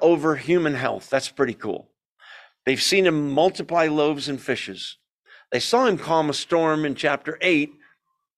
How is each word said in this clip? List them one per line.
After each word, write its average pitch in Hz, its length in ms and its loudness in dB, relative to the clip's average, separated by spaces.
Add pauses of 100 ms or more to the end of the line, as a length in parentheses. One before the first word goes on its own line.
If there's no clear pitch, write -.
over 156 340 4
human 147 400 0
health. 120 340 -6
That's 135 200 -2
pretty 123 260 -2
cool. - 340 -8 (760)
They've 131 160 0
seen 190 240 2
him 147 260 0
multiply 170 560 0
loaves 147 420 0
and 135 100 -6
fishes. - 580 -8 (540)
They 123 80 0
saw 247 260 2
him 196 120 2
calm 160 320 0
a 143 40 -2
storm 156 520 0
in 139 100 -4
chapter 147 460 -4
eight. 156 320 0 (640)